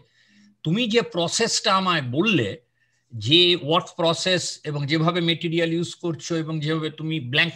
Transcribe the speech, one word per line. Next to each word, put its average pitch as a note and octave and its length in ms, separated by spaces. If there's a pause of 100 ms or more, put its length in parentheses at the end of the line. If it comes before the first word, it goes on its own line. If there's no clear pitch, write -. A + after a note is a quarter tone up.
(640)
তুমি G#3+ 240
যে A3+ 140
প্রসেসটা G#3 720
আমায় F#3 260
বললে, C3 560 (540)
যে E3 520
ওয়ার্ক E3 320
প্রসেস E3+ 680
এবং D3 240
যেভাবে E3 340
মেটেরিয়াল E3 520
ইউজ E3 220
করছো E3+ 400
এবং D#3+ 240
যেভাবে D#3 300
তুমি D#3+ 300
ব্ল্যাঙ্ক D3 360